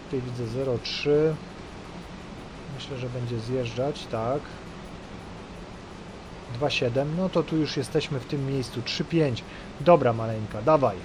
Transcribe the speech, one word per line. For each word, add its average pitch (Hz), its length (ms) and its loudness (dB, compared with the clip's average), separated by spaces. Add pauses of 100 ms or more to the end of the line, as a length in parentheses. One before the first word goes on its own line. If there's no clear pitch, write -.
Tutaj 131 160 -2
widzę 123 260 -4
zero 123 320 0
trzy. 151 560 4 (1400)
Myślę, 131 220 -8
że 123 100 -4
będzie 120 320 -2
zjeżdżać, 123 680 0
tak. 120 340 0 (2250)
Dwa 131 160 2
siedem. 135 460 2
No 185 120 4
to 170 140 4
tu 160 140 0
już 147 200 2
jesteśmy 143 440 0
w 123 40 -10
tym 139 220 -2
miejscu. 131 360 0
Trzy - 220 -2
pięć. 151 400 2 (360)
Dobra, 143 320 8
maleńka, 110 500 -4
dawaj. 131 420 6